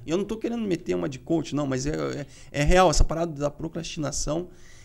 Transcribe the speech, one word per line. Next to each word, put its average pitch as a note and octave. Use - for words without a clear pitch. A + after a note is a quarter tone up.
E C3
eu D#3+
não G3+
tô A3
querendo A#3
meter F3+
uma F3
de C3
coach, E3
não, D3
mas C3
é, D3
é, C#3+
é C#3+
real. F3+
Essa D3
parada E3
da C#3+
procrastinação D#3+